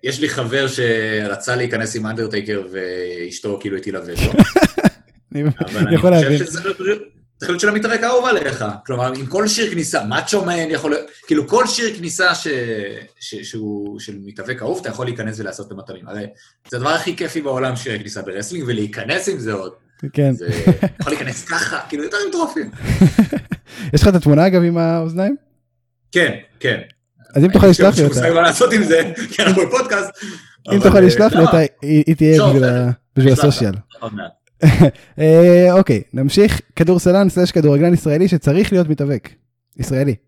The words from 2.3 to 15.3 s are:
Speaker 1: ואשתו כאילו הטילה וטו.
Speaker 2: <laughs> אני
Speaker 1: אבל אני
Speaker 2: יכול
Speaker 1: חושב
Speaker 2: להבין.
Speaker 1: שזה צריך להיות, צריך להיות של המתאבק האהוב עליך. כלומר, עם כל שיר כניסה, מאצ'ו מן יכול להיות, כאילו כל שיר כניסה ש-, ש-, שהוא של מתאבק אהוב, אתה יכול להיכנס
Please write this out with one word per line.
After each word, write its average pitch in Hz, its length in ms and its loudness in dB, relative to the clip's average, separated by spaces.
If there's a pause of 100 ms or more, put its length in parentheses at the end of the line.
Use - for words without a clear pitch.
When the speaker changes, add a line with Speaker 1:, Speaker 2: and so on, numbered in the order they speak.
Speaker 1:
ואשתו 90 880 -10
כאילו 98 160 -8
הטילה 95 300 -10
וטו. 85 260 -4
Speaker 2:
<laughs> - 1000 0
אני 143 80 -4
Speaker 1:
אבל 147 100 0 (340)
אני 165 80 0
Speaker 2:
יכול 170 200 4
Speaker 1:
חושב 165 80 4
Speaker 2:
להבין. 143 160 2
Speaker 1:
שזה 123 140 -6 (100)
צריך 190 180 -6
להיות, 202 180 -4 (400)
צריך 139 120 -10
להיות 175 100 -4
של 214 80 2
המתאבק 220 340 -2
האהוב 240 220 0
עליך. 156 400 -2 (220)
כלומר, 127 260 -6
עם 135 140 -10
כל 196 220 -2
שיר 214 220 -2
כניסה, 165 340 -4
מאצ'ו 165 400 -2
מן 175 80 -4 (180)
יכול 156 200 -4
להיות, - 160 -4 (200)
כאילו 151 220 0
כל 233 180 2
שיר 226 300 -4
כניסה 170 380 -2
ש-, 170 140 -8 (720)
ש-, - 140 -16 (160)
שהוא 104 500 -10
של 101 240 -16
מתאבק 120 380 -12
אהוב, 135 180 -6
אתה - 80 -12
יכול 117 180 -10
להיכנס 110 340 -10